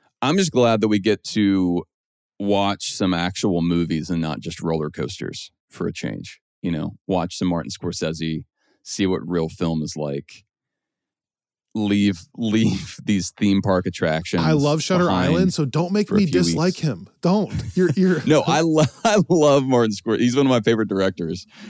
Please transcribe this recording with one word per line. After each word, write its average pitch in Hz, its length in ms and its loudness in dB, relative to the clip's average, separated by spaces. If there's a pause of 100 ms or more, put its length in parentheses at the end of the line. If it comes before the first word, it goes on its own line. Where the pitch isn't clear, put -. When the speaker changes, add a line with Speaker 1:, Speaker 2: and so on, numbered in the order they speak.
(200)
Speaker 1:
I'm 147 160 2
just 190 160 2
glad 117 280 4
that 107 80 2
we 104 100 2
get 101 260 0
to 92 600 2 (540)
watch 101 540 -2
some 90 220 -2
actual 87 480 -2
movies 85 480 0
and 85 100 -2
not 78 200 -4
just - 200 -10
roller 80 300 -4
coasters - 600 -10 (180)
for - 180 -8
a 85 60 -6
change. - 480 -12 (200)
You 92 100 -6
know, 80 260 -6 (100)
watch 85 300 -2
some 95 120 -4
Martin 87 220 -4
Scorsese, 80 760 -6 (380)
see - 240 -2
what 92 220 0
real 82 200 -2
film 82 340 -4
is 78 140 -8
like. 71 480 -8 (1300)
Leave, 101 540 2
<laughs> - 80 -20
leave 110 680 0
these 98 260 0
theme 98 320 2
park 92 240 0
attractions 85 560 -2
Speaker 2:
I 82 100 2
love 151 300 2
Shutter 180 240 0
Speaker 1:
behind 185 260 0
Speaker 2:
Island, 180 220 2
so 156 100 -2
don't 165 280 -2
make 208 160 0
Speaker 1:
for 196 60 -2
a 208 40 4
Speaker 2:
me 202 80 4
Speaker 1:
few 147 60 -2
Speaker 2:
dislike 170 420 2
Speaker 1:
weeks. - 60 -16
Speaker 2:
him. 98 280 -4 (140)
Don't. 180 280 2 (240)
You're, 180 220 2
you're 185 260 2
Speaker 1:
<laughs> - 40 -4
No, 147 200 4
I 147 140 2
lo-, 156 240 4 (100)
<laughs> - 100 -8
I 214 140 4 (100)
love 147 360 6
Martin 120 300 4
Scorsese. 107 260 -2
He's 123 160 2
one 139 100 4
of 131 40 4
my 123 100 4
favorite 110 280 2
directors. 92 580 -2 (240)